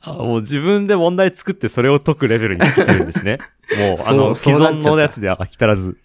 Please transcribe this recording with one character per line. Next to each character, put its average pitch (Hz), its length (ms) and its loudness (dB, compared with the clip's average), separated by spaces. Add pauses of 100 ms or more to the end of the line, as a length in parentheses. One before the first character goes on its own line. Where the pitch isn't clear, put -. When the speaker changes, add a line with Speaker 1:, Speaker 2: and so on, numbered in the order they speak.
Speaker 1:
あ、 156 120 -14
も 117 240 -4
う - 40 0
自 139 180 -6
分 202 280 0
で 202 80 2
問 175 200 0
題 185 160 2
作 - 220 -8
っ - 20 -4
て - 140 -6
そ - 120 -4
れ 127 80 2
を 139 100 4
解 156 160 -2
く 135 120 -2
レ 113 100 2
ベ 110 120 -2
ル 95 60 -2
に 87 60 -2
来 135 140 2
て 190 80 2
る - 200 2
ん - 40 -4
で 165 60 -10
す - 100 -4
ね。 107 160 -4 (200)
Speaker 2:
<laughs> - 200 -6
Speaker 1:
も 98 160 2
う、 - 100 -8
あ 117 80 2
の、 117 220 2
Speaker 2:
そ - 160 0
う、 - 20 4
そ 147 40 4
う - 20 2
な 160 120 4
っ - 20 -2
ち - 20 -4
ゃ 156 40 -6
っ - 20 -6
た。 - 20 -6
Speaker 1:
既 147 60 2
存 - 20 2
の 156 80 2
や 147 100 2
つ - 120 -12
で 98 80 -2
飽 92 180 -4
き - 80 -20
足 - 60 -4
ら 107 160 4
ず。 92 280 -6